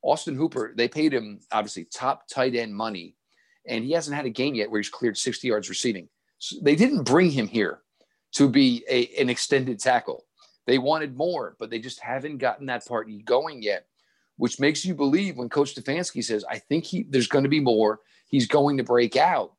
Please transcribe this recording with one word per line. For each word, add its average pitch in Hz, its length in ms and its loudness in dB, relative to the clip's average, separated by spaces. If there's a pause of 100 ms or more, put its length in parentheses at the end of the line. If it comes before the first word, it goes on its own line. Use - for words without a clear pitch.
Austin 147 320 -2
Hooper, 127 400 -4
they 117 120 0
paid 156 260 0
him, 107 280 -6 (100)
obviously, 107 320 -4
top - 460 -4
tight 127 260 0
end 113 180 -4
money, 101 420 -8 (520)
and 113 160 -4
he 131 80 -4
hasn't 151 240 -2
had 147 100 -6
a 127 40 -2
game 127 260 -2
yet 107 160 -2
where 107 80 0
he's 104 100 -4
cleared 117 280 -2
sixty 127 320 -4
yards 107 180 -2
receiving. 95 400 -4 (300)
So - 240 -12
they 147 160 4
didn't 233 260 4
bring 160 260 4
him 127 200 -2
here 104 320 -2 (540)
to 143 120 6
be 123 420 4
a, 123 180 2 (120)
an 131 100 2
extended 127 500 0
tackle. 117 440 0 (440)
They 131 100 4
wanted 143 400 0
more, 151 420 -4
but 113 120 -8
they 117 80 -4
just 127 200 -12
haven't 135 380 -8
gotten 131 300 -4
that 120 180 -6
part 110 220 -4 (180)
going 135 380 0
yet, 101 240 -2 (500)
which - 220 -2
makes 147 260 2
you 185 80 -2
believe 151 420 0
when 123 140 -8
Coach 147 240 0
Stefanski 139 500 -6
says, 107 260 -2
"I 110 100 -8
think 160 260 -2
he, - 240 -4
there's 131 180 2
gonna 139 220 2
be 151 100 2
more. 110 420 2 (260)
He's 127 200 2
going 143 300 4
to 127 60 0
break 120 320 2
out." 139 440 2